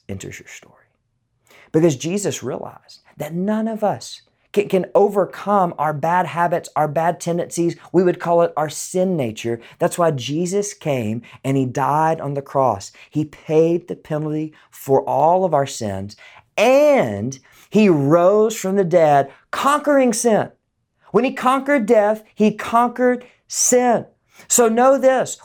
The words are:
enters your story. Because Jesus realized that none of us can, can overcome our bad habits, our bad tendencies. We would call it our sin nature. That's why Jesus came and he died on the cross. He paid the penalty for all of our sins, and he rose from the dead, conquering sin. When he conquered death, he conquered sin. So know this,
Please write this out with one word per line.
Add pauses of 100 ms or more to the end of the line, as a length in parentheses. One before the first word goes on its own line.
enters
your
story. (880)
Because
Jesus
realized (160)
that
none
of
us (300)
can,
can
overcome
our
bad
habits,
our
bad
tendencies. (160)
We
would
call
it
our
sin
nature. (200)
That's
why
Jesus
came (200)
and
he
died
on
the
cross. (180)
He
paid
the
penalty (160)
for
all
of
our
sins, (400)
and (320)
he
rose
from
the
dead, (180)
conquering
sin. (600)
When
he
conquered
death, (120)
he
conquered (220)
sin. (420)
So
know
this,